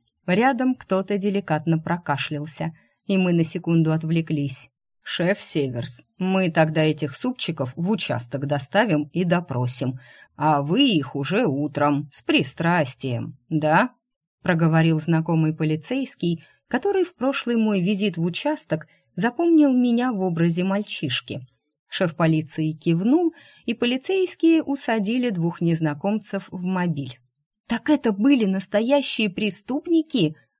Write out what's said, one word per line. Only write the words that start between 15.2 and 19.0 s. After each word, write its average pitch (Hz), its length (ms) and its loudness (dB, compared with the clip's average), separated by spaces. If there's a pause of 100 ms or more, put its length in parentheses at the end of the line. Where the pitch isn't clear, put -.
полицейский, 165 880 -2 (240)
который 381 360 0
в - 120 -8
прошлый 247 420 -2
мой 214 240 2
визит 196 360 -2
в 165 60 -2
участок 180 640 -4 (280)